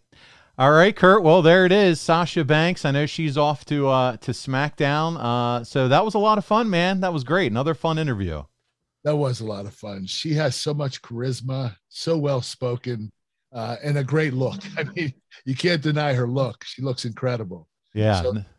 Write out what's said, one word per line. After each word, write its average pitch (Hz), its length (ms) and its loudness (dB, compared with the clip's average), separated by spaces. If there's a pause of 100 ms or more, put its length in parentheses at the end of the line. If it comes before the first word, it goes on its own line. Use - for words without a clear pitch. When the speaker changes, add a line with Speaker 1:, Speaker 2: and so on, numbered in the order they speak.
(580)
Speaker 1:
All 135 140 4
right, 180 240 6
Kurt. 190 280 6
Well, 165 180 8
there 175 240 8
it 175 60 4
is. 185 300 4
Sasha 165 420 0
Banks. 156 420 2
I 143 60 2
know 143 140 2
she's 147 320 -4
off 147 280 0
to, 143 240 0
uh, 127 280 2
to - 140 -8
SmackDown. 147 880 -2
Uh, 120 440 -2
so 131 240 -2
that 147 180 4
was 220 100 -4
a 214 40 0
lot 214 180 4
of 196 80 -4
fun, 220 240 0
man. 185 320 0
That 185 120 -2
was 143 100 -4
great. 151 280 0
Another 139 220 -2
fun 160 260 -2
interview. 98 440 -4 (600)
Speaker 2:
That 151 120 0
was 135 240 -2
a 113 60 -10
lot 101 200 -8
of 104 80 -14
fun. 98 340 -12
She - 260 -6
has 147 220 0
so - 180 -4
much 143 280 -6
charisma, 123 760 -6 (140)
so - 280 -4
well-spoken, 123 960 -4 (420)
uh, 117 300 -8
and 147 140 -2
a 143 60 -2
great 147 300 0
look. 127 260 -2 (100)
<laughs> - 80 -14
I 160 60 -4
mean, 147 300 -6 (320)
you 131 100 -4
can't 170 260 0
deny 147 320 0
her 123 140 0
look. 123 380 -4
She - 160 -14
looks 131 240 -6
incredible. 110 600 -8 (260)
Speaker 1:
Yeah. 104 280 2
Speaker 2:
So 85 140 -2 (240)